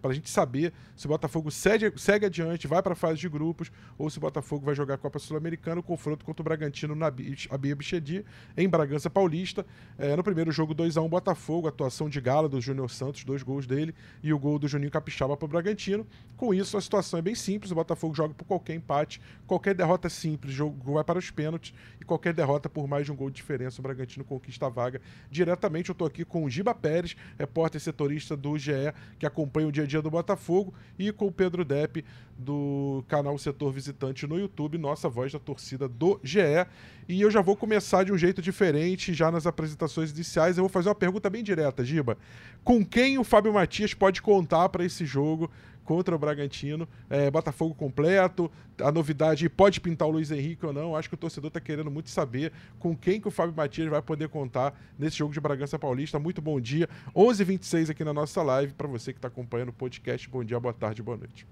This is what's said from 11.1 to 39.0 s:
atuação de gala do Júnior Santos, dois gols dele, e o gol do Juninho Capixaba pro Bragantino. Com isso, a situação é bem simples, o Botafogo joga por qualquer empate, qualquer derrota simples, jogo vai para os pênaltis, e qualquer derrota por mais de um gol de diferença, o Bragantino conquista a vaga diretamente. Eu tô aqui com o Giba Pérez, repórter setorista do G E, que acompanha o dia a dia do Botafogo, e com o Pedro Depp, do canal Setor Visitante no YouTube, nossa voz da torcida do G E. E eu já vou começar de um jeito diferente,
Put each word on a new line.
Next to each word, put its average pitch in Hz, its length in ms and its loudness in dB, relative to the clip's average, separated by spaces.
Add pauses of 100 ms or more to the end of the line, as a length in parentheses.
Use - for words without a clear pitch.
atuação 147 400 -4
de 143 120 -6
gala 143 280 2
do 135 120 -2
Júnior 131 300 -4
Santos, 135 320 -8
dois 131 220 -4
gols 135 240 -4
dele, 156 260 0 (260)
e 151 120 0
o 151 60 2
gol 147 200 0
do 147 80 -2
Juninho 143 240 -2
Capixaba 143 460 -2
pro 160 100 -6
Bragantino. 170 300 0 (600)
Com 233 160 2
isso, 190 240 0
a - 20 0
situação 185 380 0
é 165 40 -2
bem 208 120 0
simples, 208 360 -4
o 175 40 -4
Botafogo 165 400 -2
joga 151 180 0
por - 140 -16
qualquer 170 280 -4
empate, 151 460 -2 (260)
qualquer 190 280 2
derrota 175 340 2
simples, 151 460 -6
jogo 139 400 -4
vai 151 100 2
para 175 140 0
os - 120 -8
pênaltis, 160 440 -6 (260)
e - 40 -18
qualquer 170 280 0
derrota 147 340 0
por 147 220 -6
mais 143 160 0
de 147 80 -8
um - 20 -6
gol 135 140 -6
de 135 80 -10
diferença, 127 420 -6
o 127 40 -12
Bragantino 131 420 -8
conquista 131 400 -10
a 135 60 -2
vaga 123 320 -4 (280)
diretamente. 175 600 0
Eu - 40 -2
tô 170 120 -2
aqui 165 180 -4
com 165 200 -2
o 143 40 0
Giba 196 260 0
Pérez, 165 400 -2 (240)
repórter 156 400 -2
setorista 151 560 -4
do 143 220 -4
G 147 160 -4
E, 143 220 -2 (240)
que - 80 -2
acompanha 156 420 0
o 147 40 -2
dia 147 120 0
a - 20 -4
dia 151 140 0
do 156 100 -4
Botafogo, 180 600 0 (260)
e 208 140 0
com 208 140 -2
o 190 60 0
Pedro 180 300 0
Depp, 147 400 0 (360)
do 139 680 -2
canal 143 320 0
Setor 143 340 -2
Visitante 135 540 -6
no 156 120 -2
YouTube, 160 380 -4
nossa 156 340 -2
voz 127 220 -4
da 151 60 -8
torcida 135 480 -8
do 160 360 2
G 147 180 2
E. 170 260 6 (420)
E 180 120 0
eu 208 100 8
já 214 100 8
vou 196 160 4
começar 208 480 4
de 196 80 0
um 190 60 4
jeito 180 240 4
diferente, 175 720 2